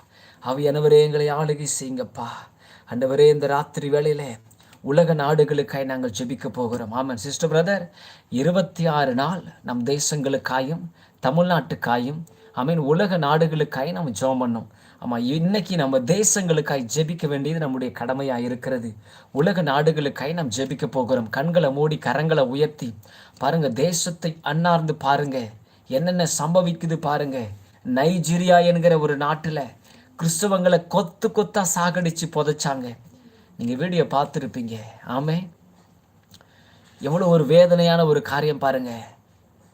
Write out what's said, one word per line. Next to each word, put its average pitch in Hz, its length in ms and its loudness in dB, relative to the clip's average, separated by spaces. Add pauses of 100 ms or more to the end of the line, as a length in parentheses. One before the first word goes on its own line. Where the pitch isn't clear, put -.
(420)
ஆவியானவரே, 147 600 4
எங்களை 147 300 2
ஆளுகை 147 360 -2
செய்யுங்கப்பா. 123 600 -8 (600)
ஆண்டவரே, 131 400 4
இந்த 147 180 4
ராத்திரி 143 440 -2
வேளையிலே 147 480 -2 (460)
உலக 160 300 2
நாடுகளுக்காய் 147 680 0
நாங்கள் 131 340 -6
ஜெபிக்க 127 300 -8
போகிறோம். 117 460 -6
ஆமென். 131 200 -4
சிஸ்டர், 143 380 -4
பிரதர், 175 360 0 (420)
இருபத்தி 165 560 0
ஆறு 147 280 2
நாள் 151 300 -2 (180)
நம் 123 220 -6
தேசங்களுக்காயும் 139 1080 -2 (320)
தமிழ்நாட்டுக்காயும், 151 1040 0 (300)
ஆமென், 156 220 0 (120)
உலக 180 280 2
நாடுகளுக்காய் 151 760 0
நாம் 165 220 -6
ஜெபம் 131 280 0
பண்ணோம். 117 260 -4 (320)
ஆமா, 123 280 -4
இன்னைக்கு 180 480 -2
நம்ம 135 220 0
தேசங்களுக்காய் 156 880 0
ஜெபிக்க 156 400 -4
வேண்டியது 143 340 -4
நம்முடைய 131 320 -4
கடமையா 131 440 -4
இருக்கிறது. 123 580 -6 (360)
உலக 175 320 0
நாடுகளுக்காய் 147 680 0
நாம் 165 180 -4
ஜெபிக்க 135 360 -4
போகிறோம். 123 440 -2
கண்களை 156 420 2
மூடி, 147 320 0
கரங்களை 151 360 0
உயர்த்தி 131 540 -2 (440)
பாருங்க, 143 300 0
தேசத்தை 165 760 -2
அண்ணார்ந்து 160 560 0
பாருங்க, 135 520 -2 (400)
என்னென்ன 170 360 0 (120)
சம்பவிக்குது 165 580 0
பாருங்க. 143 500 -4 (400)
நைஜீரியா 175 800 4
என்கிற 170 340 4
ஒரு 147 180 0
நாட்டுல 147 500 -4 (520)
கிறிஸ்தவங்களை 180 680 2
கொத்து - 420 -2
கொத்தா 208 460 0
சாகடிச்சு 175 540 -2
புதைச்சாங்க. 143 680 -2 (600)
நீங்க 120 180 -4
வீடியோ 165 300 0
பார்த்துருப்பீங்க. 131 720 -4 (320)
ஆமென். 156 420 -4 (1500)
எவ்வளோ 175 280 0
ஒரு 165 180 6
வேதனையான 170 600 6
ஒரு 147 160 4
காரியம் 143 360 -2
பாருங்க. 131 340 0 (800)